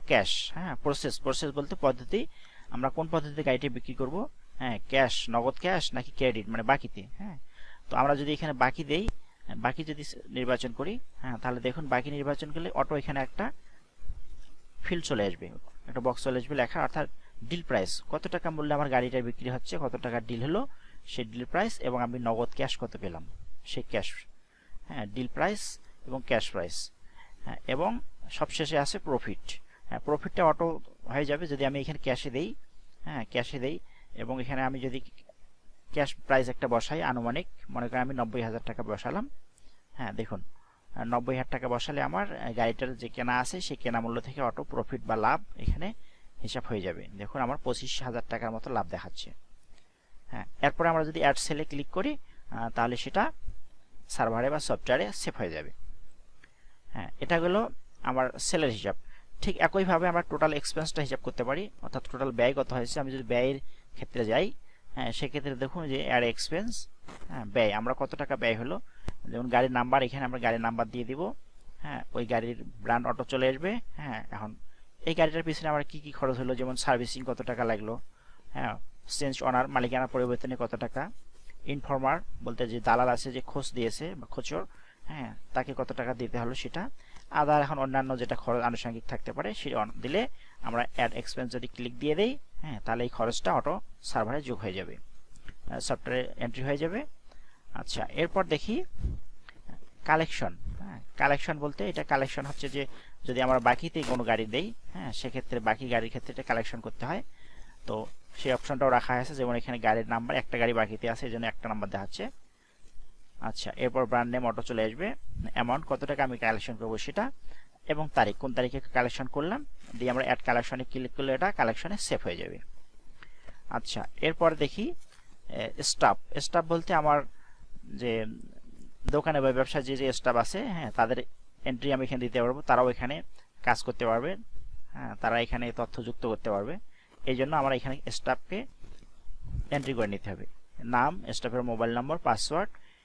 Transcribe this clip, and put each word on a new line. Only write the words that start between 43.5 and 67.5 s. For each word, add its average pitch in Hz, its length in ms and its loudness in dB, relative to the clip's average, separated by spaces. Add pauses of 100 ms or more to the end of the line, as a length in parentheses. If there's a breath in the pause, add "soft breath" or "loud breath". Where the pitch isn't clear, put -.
সেই - 160 -4
কেনা 117 240 0
মূল্য 117 200 -2
থেকে 135 220 -6
অটো 120 220 0
প্রফিট 120 400 -4
বা 113 120 0
লাভ 117 240 4 (160)
এখানে 160 380 2 (480 soft breath)
হিসাব 120 240 -2
হয়ে 107 140 0
যাবে। 92 320 -4
দেখুন 104 280 -6
আমার 127 240 0
পঁচিশ - 380 -2
হাজার 120 260 -2
টাকার 113 220 -2
মতো 113 200 -4
লাভ 104 180 0
দেখাচ্ছে। - 420 -6 (960 soft breath)
হ্যাঁ, - 200 -4 (160)
এরপরে 165 260 4
আমরা 165 160 4
যদি 160 160 -4
অ্যাড 143 160 6
সেলে 151 280 0
ক্লিক 143 240 -2
করি, - 280 0 (340 soft breath)
আহ, 117 180 -2
তাহলে 120 280 2
সেটা 208 360 2 (760)
সার্ভারে 117 420 2
বা 151 100 0
সফটওয়্যারে 135 520 2
সেভ - 240 -2
হয়ে 92 140 -2
যাবে। 78 200 -4 (1200 soft breath)
হ্যাঁ, - 180 -4 (100)
এটা 170 200 4
হলো 190 300 4 (320)
আমার 127 360 2
সেলের 156 320 2
হিসাব। 101 260 0 (460 soft breath)
ঠিক 202 140 4
একইভাবে 180 520 4
আমরা 170 140 4
টোটাল 156 300 2
এক্সপেন্সটা 156 500 0
হিসাব 135 200 0
করতে 123 220 -2
পারি, 160 260 -2 (120)
অর্থাৎ - 200 -2 (100)
টোটাল 135 180 0
ব্যয় 123 240 4
কত 135 180 2
হয়েছে। 123 280 0
আমি 139 100 -2
যদি 135 120 -4
ব্যয়ের 123 380 4 (340 soft breath)
ক্ষেত্রে - 300 -2
যাই, 139 280 4 (420 soft breath)
হ্যাঁ, 123 180 -2
সেক্ষেত্রে 139 440 -2
দেখুন 135 320 -4
যে 135 160 0
অ্যাড 123 200 4
এক্সপেন্স, - 640 0 (400)
হ্যাঁ, 135 160 -4
ব্যয়, 104 280 4